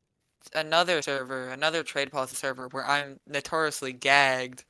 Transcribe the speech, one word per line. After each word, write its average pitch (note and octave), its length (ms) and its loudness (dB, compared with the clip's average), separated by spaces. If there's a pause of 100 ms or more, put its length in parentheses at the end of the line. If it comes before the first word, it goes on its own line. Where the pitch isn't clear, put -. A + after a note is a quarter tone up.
(540)
another D#3+ 480 2
server, C3 480 -4
another D#3 320 0
trade C#3 300 -2
policy C3 240 -2
server C3 320 -4
where C3+ 180 -6
I'm C#3 400 0
notoriously C#3+ 640 -2
gagged C3 760 2